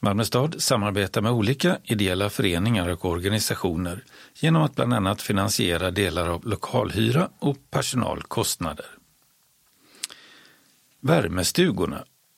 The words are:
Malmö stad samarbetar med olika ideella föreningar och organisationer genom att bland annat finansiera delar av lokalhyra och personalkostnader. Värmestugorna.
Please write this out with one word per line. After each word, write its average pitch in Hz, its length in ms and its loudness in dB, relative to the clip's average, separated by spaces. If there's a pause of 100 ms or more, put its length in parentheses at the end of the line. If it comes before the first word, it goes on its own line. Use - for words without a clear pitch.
Malmö 107 240 2
stad 135 360 0
samarbetar 104 600 0
med 110 100 2
olika 123 520 2
ideella 101 460 0
föreningar 95 580 0
och 87 180 -4
organisationer 90 960 -2 (300)
genom 165 280 4
att 151 140 0
bland 123 180 2
annat 101 280 0
finansiera 95 720 0
delar 87 360 0
av 85 200 -4
lokalhyra 120 800 0 (100)
och 139 180 -2 (140)
personalkostnader. - 1120 -4 (2250)
Värmestugorna. 101 1040 2 (320)